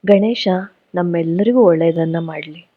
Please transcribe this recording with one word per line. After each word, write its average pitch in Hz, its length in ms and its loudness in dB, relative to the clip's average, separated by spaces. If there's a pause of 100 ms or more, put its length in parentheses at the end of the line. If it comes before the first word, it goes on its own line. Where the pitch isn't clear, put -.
ಗಣೇಶ 202 420 2 (480)
ನಮ್ಮೆಲ್ಲರಿಗೂ 175 680 0
ಒಳ್ಳೆಯದನ್ನ 165 580 2
ಮಾಡ್ಲಿ 160 580 -12